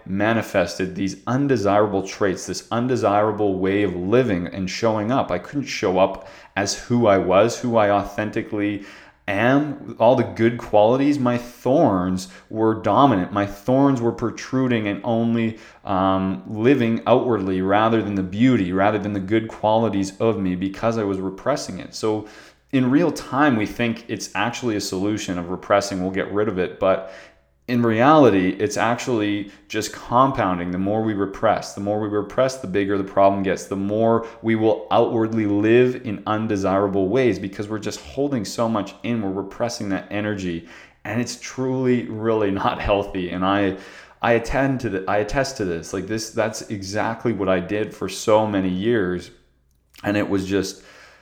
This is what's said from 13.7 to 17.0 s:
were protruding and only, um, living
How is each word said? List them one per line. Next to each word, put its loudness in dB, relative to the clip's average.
were 0
protruding -2
and -4
only, 0
um, 0
living 2